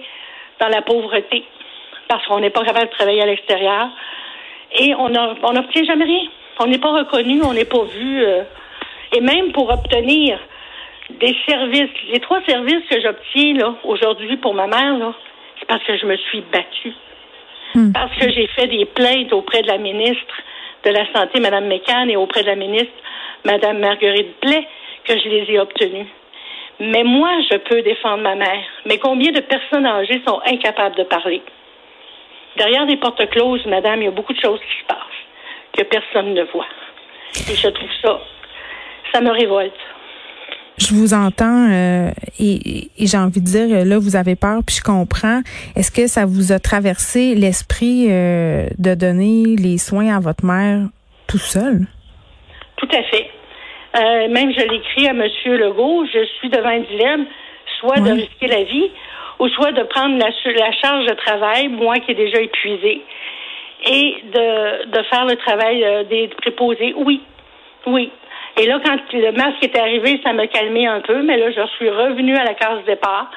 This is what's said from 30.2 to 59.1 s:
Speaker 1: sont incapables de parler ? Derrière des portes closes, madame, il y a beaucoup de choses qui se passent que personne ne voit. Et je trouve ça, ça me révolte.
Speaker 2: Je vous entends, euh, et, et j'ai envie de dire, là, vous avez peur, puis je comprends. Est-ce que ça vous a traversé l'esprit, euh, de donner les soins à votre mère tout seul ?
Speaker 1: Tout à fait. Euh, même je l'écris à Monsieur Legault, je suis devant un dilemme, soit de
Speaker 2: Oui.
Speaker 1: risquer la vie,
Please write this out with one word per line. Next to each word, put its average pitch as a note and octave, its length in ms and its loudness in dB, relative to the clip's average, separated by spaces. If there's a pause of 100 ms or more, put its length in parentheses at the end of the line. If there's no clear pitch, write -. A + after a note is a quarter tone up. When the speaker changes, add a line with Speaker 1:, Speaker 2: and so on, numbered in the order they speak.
Speaker 1:
sont G#3 180 0
incapables G#3+ 520 0
de F#3+ 60 2
parler ? F3+ 380 -2 (1160)
Derrière A#3+ 300 2
des C#4+ 100 2
portes A#3+ 320 0
closes, A#3+ 360 0
madame, G#3+ 360 0
il G#3+ 40 -2
y - 40 0
a - 20 0
beaucoup G#3 220 -6
de - 80 -6
choses G#3+ 180 0
qui - 220 -8
se - 60 -10
passent - 100 -4 (760)
que G#3 120 0
personne G3+ 500 -2
ne F3 100 2
voit. E3+ 240 -6 (840)
Et G#3+ 60 -4
je G3+ 140 2
trouve - 200 -6 (120)
ça, A3 180 0 (960)
ça A#3+ 80 2
me A#3+ 100 4
révolte. G3 400 2 (1080)
Speaker 2:
Je - 180 2
vous G#3+ 180 4
entends, A3+ 560 4
euh, F3+ 400 2 (300)
et, - 480 -2 (100)
et G#3+ 80 0
j'ai G3+ 120 2
envie F#3 220 2
de F3+ 60 2
dire, G#3 400 4
là, G3+ 140 4
vous G3+ 160 2
avez F3+ 200 2
peur, G#3+ 300 0
puis - 120 -2
je - 40 -6
comprends. G#3+ 600 2 (340)
Est-ce G3 160 0
que A#3+ 160 4
ça A3+ 180 2
vous F#3+ 260 2
a F#3+ 80 4
traversé G#3 760 2
l'esprit, A#3 720 2
euh, E3+ 560 2 (140)
de F#3 160 4
donner G3+ 640 4
les F3+ 200 2
soins G#3 380 0
à G3 40 2
votre D#3+ 240 -2
mère G3+ 440 2 (420)
tout G#3+ 80 0
seul ? G3+ 440 0 (960)
Speaker 1:
Tout - 140 -6
à B3+ 120 2
fait. A3 260 -2 (640)
Euh, A3+ 340 4
même B3+ 240 4
je A#3 140 2
l'écris A3+ 400 0
à C4+ 60 2
Monsieur A#3+ 420 0
Legault, A#3+ 560 2
je A3 140 2 (140)
suis B3+ 100 -6
devant A#3 200 2
un A#3 100 2
dilemme, B3+ 460 0 (540)
soit C4 200 2
de G3+ 120 4
Speaker 2:
Oui. A#3 100 2
Speaker 1:
risquer A#3+ 260 -6
la A3 160 2
vie, C#4+ 260 0 (500)